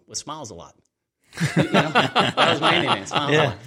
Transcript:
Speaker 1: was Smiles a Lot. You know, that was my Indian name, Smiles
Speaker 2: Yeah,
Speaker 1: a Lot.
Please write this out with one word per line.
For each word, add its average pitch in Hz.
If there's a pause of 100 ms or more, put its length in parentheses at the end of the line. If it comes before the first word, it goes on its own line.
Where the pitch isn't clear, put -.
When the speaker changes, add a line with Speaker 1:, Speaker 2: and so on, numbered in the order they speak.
Speaker 1:
was -
Smiles 147
a 98
Lot. 82 (840)
You 156
know, - (220)
that 226
was -
my 185
Indian -
name, 196
Smiles 143
Speaker 2:
Yeah, 156
Speaker 1:
a 147
Lot. 120